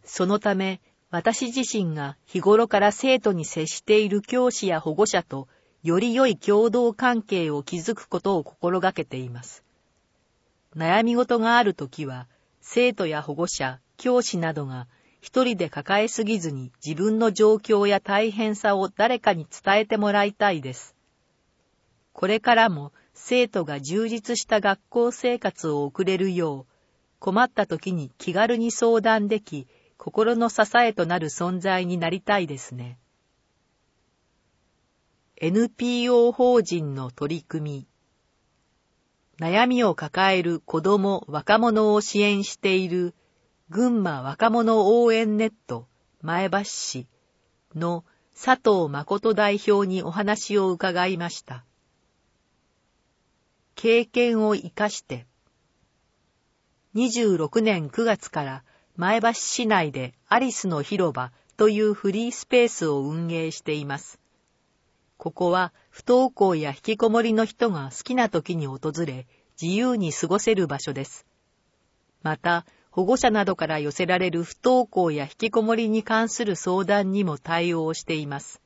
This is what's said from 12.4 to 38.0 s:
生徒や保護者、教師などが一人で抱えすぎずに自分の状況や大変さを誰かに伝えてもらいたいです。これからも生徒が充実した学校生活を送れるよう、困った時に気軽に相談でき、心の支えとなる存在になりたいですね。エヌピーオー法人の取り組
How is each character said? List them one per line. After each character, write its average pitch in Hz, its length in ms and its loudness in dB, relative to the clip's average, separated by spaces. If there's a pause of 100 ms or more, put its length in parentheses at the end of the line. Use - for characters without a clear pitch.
生 247 320 2
徒 196 140 -4
や 151 160 -4
保 147 120 -10
護 170 120 -2
者、 131 340 -8 (160)
教 247 260 0
師 196 160 -4
な 160 140 -2
ど 147 140 -8
が 127 220 -12 (360)
一 - 180 0
人 240 140 0
で 170 140 -4
抱 196 340 0
え 226 40 -2
す 226 140 -6
ぎ 214 160 -2
ず 165 120 -6
に 131 200 -10 (140)
自 151 100 -6
分 214 240 0
の 220 140 2
状 214 220 6
況 208 320 2
や 202 120 2
大 208 320 0
変 214 260 -4
さ 202 200 2
を 190 140 -2
誰 240 280 0
か 214 140 2
に 160 180 -4
伝 202 280 2
え 220 80 0
て 226 100 -2
も 208 160 0
ら 202 140 2
い 208 80 -6
た 202 180 2
い 160 80 -4
で 131 140 -10
す。 - 200 -20 (1160)
こ - 140 -6
れ 220 140 0
か 240 140 4
ら 226 140 6
も 147 240 -6 (220)
生 247 340 0
徒 180 160 -2
が 143 160 -6
充 180 260 -2
実 226 300 -4
し - 100 -6
た 214 140 2
学 196 200 0 (100)
校 240 220 2
生 240 260 -2
活 175 320 -6
を 143 140 0
送 143 200 -4
れ 185 140 0
る 190 160 0
よ 151 340 -4
う、 - 40 -20 (480)
困 202 220 2
っ 247 80 2
た 208 160 -2
時 175 260 -6
に 147 260 -6
気 175 160 -6
軽 226 240 2
に 226 120 0
相 226 300 2
談 220 260 2
で 208 140 -2
き、 139 260 -14 (300)
心 - 400 0
の 233 140 2
支 - 100 -4 (160)
え 233 160 4
と 180 140 0
な 175 120 -2
る 160 120 -4
存 180 280 -4
在 185 280 0
に 180 100 -2
な 165 140 -2
り 185 100 -4
た 202 180 0
い 175 80 -2
で 143 120 -10
す - 160 -16
ね。 123 240 -12 (2500)
エ 165 140 -4
ヌ 226 200 2
ピ 240 400 -2
ー - 20 4
オ 240 160 6
ー 240 40 2
法 247 280 4
人 156 340 -4
の 131 160 -8
取 151 260 -4
り 151 60 -10
組 147 440 -8 (1500)